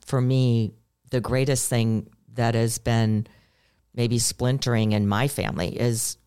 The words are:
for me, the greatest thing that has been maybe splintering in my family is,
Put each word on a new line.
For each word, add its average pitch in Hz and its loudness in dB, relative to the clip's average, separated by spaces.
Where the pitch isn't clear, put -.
for 135 -2
me, 127 2
the 127 -2
greatest 131 0
thing 113 0
that 117 0
has 113 0
been 110 0
maybe 117 0
splintering 120 0
in 104 2
my 107 0
family - -4
is, 113 -2